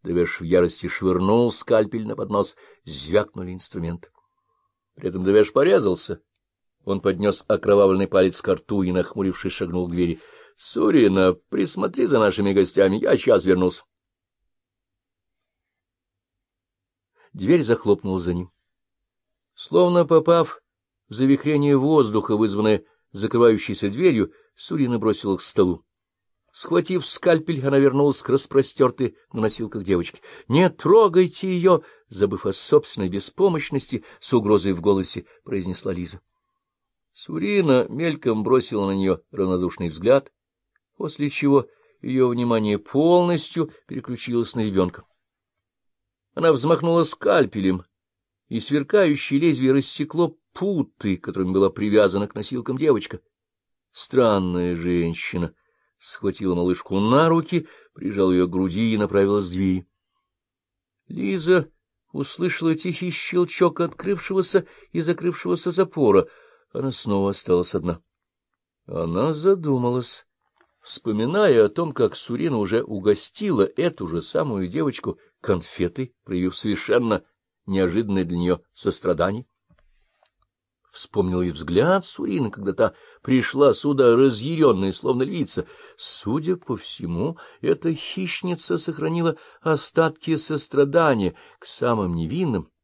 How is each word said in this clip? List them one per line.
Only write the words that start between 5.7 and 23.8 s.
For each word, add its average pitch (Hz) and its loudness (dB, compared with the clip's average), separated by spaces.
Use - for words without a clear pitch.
Он 98 -4
поднёс 98 -2
окровавленный 98 4
палец 92 2
ко 92 0
рту 98 -4
и, 90 0
нахмурившись, 90 -4
шагнул 90 -4
к 87 -8
двери. 87 -2
«Сурина, 98 4
присмотри - -4
за 135 2
нашими 101 2
гостями, 95 2
я - 2
сейчас 101 2
вернусь». 90 2
Дверь 139 0
захлопнулась 101 0
за 87 -2
ним. 87 -8
Словно 175 2
попав 160 2
в 110 -16
завихрение 139 2
воздуха, 120 2
вызванное 107 2
закрывающейся 107 2